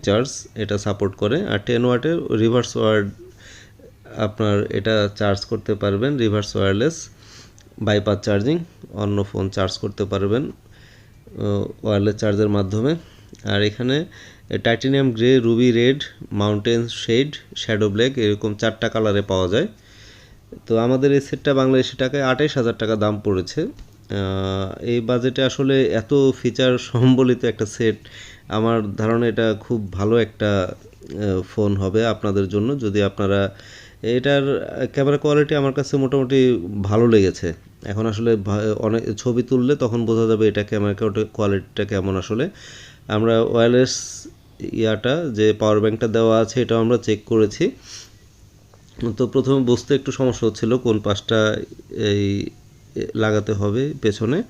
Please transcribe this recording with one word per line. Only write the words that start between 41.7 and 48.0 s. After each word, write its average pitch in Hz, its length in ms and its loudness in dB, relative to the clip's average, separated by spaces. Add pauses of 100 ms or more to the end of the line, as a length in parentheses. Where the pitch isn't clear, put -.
কেমন 98 300 -2
আসলে। 110 340 -4 (580)
আমরা 113 340 2
ওয়্যারলেস 120 840 2 (340)
ইয়াটা 123 680 -2
যে 107 240 4
পাওয়ার 107 260 2
ব্যাংকটা 110 280 0
দেওয়া 113 320 4
আছে 113 220 0
এটাও 113 200 0
আমরা 117 160 2
চেক 107 280 -2
করেছি। 113 460 2 (1500)